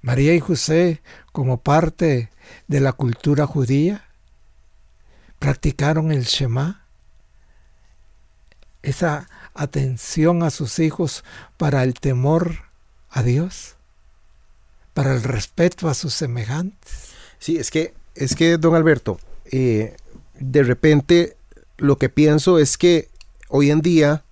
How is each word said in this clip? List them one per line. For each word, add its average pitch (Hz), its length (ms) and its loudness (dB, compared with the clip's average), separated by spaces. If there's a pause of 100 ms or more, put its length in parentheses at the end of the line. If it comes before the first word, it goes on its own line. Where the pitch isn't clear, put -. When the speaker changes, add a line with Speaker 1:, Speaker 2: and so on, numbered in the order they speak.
Speaker 1:
María 131 340 2
y 170 40 2
José, 165 600 0 (320)
como 127 260 -2
parte 147 680 0 (380)
de 139 120 0
la 135 140 0
cultura 143 520 -2
judía, 139 600 -2 (1300)
practicaron 151 720 -2
el 139 120 0
Shema, 135 640 -4 (2000)
esa 147 440 -4 (260)
atención 147 920 -2
a 160 60 0
sus 135 300 -8
hijos 160 440 -4 (340)
para 139 260 0
el 127 120 -2
temor 147 640 -2 (500)
a 123 140 -4
Dios, 143 520 -4 (1160)
para 135 200 0
el 120 100 -2
respeto 160 680 -2
a 139 40 -2
sus 139 200 -6
semejantes. 127 960 -8 (280)
Speaker 2:
Sí, 165 180 -4
es - 140 -6
que, 160 220 -2 (220)
es 135 200 -4
que, 165 220 4
don 165 180 4
Alberto, 151 440 2 (320)
eh, 120 440 0 (440)
de 135 240 2
repente 151 720 2 (420)
lo 139 200 2
que - 120 0
pienso 151 500 4
es 143 180 2
que 175 320 2 (400)
hoy 143 220 4
en 156 100 2
día 151 500 2